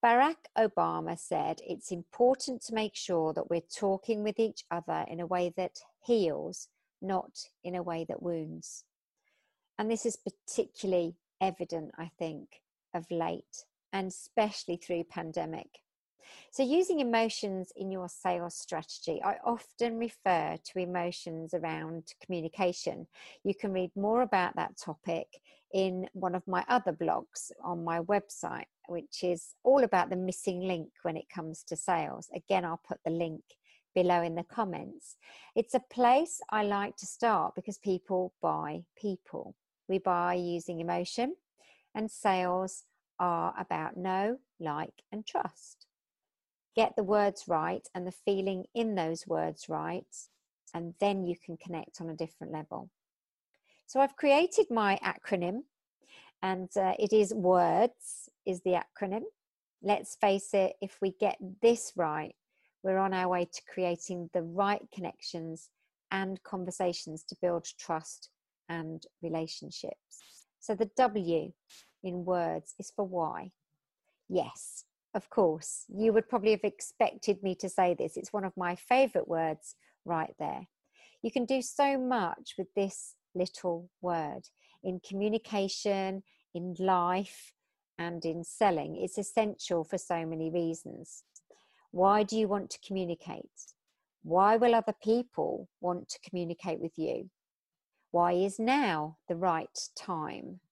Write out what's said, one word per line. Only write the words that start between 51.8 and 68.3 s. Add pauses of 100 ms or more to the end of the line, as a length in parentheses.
on
a
different
level. (960)
So
I've
created
my
acronym, (840)
and,
uh,
it
is
words (160)
is
the
acronym. (580)
Let's
face
it,
if
we
get (240)
this
right, (480)
we're
on
our
way
to (100)
creating
the
right (100)
connections (400)
and
conversations
to
build (120)
trust (400)